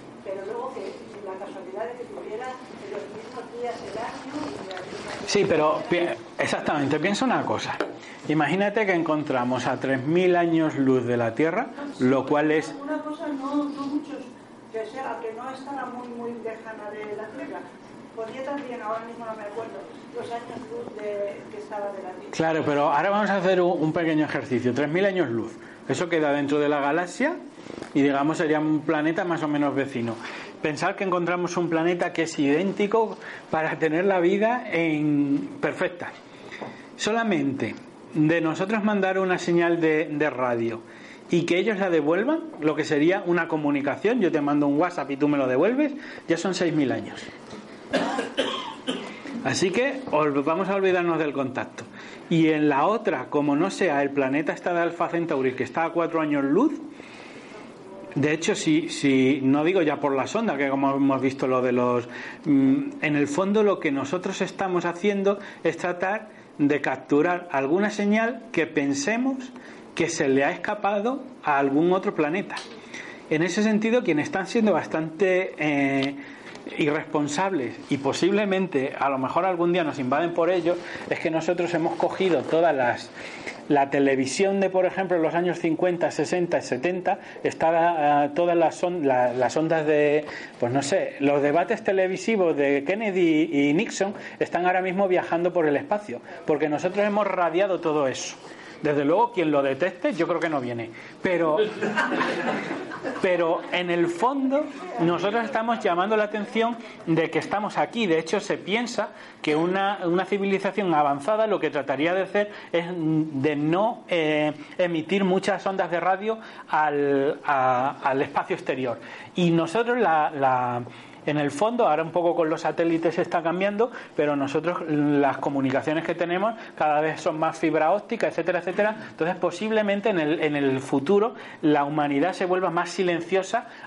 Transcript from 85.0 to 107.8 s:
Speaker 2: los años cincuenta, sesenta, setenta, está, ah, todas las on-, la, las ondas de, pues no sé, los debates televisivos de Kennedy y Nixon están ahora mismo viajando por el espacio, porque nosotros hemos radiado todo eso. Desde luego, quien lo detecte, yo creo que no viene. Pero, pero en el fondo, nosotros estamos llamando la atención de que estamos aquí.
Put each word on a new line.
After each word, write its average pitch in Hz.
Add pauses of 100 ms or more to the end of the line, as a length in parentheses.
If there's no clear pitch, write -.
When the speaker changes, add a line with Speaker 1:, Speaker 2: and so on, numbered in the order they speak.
Speaker 2:
los 160
años 170
cincuenta, 170
sesenta, 165
setenta, 180 (240)
está, 160
ah, 147
todas 175
las 165
on-, 175
la, 123
las 143
ondas 160
de, 147 (340)
pues 120
no 139
sé, 151
los 143
debates 180
televisivos 185
de 139
Kennedy 180
y 143
Nixon 196 (240)
están -
ahora 185
mismo 185
viajando 175
por 175
el 147
espacio, 139 (260)
porque 151
nosotros 185
hemos 208
radiado 180
todo 151
eso. - (460)
Desde 147
luego, 180
quien 160
lo 143
detecte, 175
yo 160
creo 170
que 160
no 147
viene. 117 (320)
Pero, 170 (1700)
pero 175 (100)
en 180
el 170
fondo, 269 (340)
nosotros 180
estamos 226
llamando 196
la 214
atención 220 (300)
de 160
que 160
estamos 196
aquí. 214